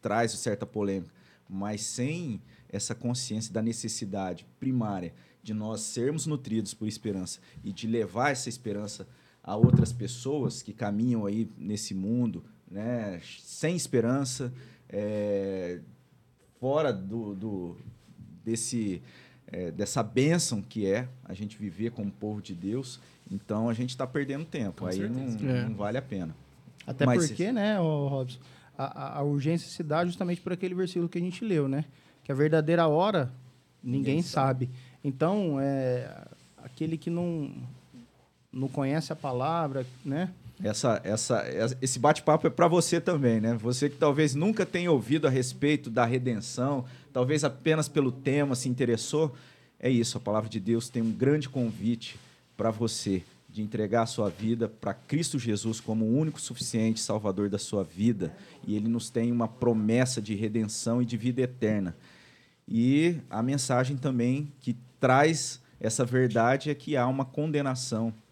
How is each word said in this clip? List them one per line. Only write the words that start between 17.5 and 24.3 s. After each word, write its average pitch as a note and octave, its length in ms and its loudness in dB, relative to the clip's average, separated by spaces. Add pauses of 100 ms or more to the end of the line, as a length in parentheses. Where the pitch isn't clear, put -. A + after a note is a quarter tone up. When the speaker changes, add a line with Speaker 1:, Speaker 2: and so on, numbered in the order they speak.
Speaker 1:
desse, A2 580 -2 (440)
é, F2+ 240 -6
dessa G2+ 320 -2
bênção C3 600 2
que G#2 240 -4
é A2+ 220 2 (160)
a F2+ 100 -10
gente G#2 240 -10
viver G#2 320 -4
como G#2+ 200 -4
povo G#2 300 -6
de F#2+ 140 -10
Deus, G#2+ 460 -6 (300)
então G#2+ 380 -2
a A#2 60 0
gente B2 220 -4
tá C3 100 -4
perdendo C#3 380 -4